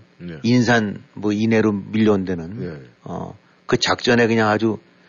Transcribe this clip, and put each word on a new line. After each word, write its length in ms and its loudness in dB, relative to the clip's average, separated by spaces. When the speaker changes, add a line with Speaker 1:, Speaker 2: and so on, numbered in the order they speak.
Speaker 1:
네. 240 -14
Speaker 2:
인산 640 2
뭐 180 -4
이내로 400 2
밀려온 540 0
데는, 340 -8
Speaker 1:
네. 200 -10
Speaker 2:
어, 340 -12
그 100 0
작전에 480 0
그냥 240 2
아주 300 0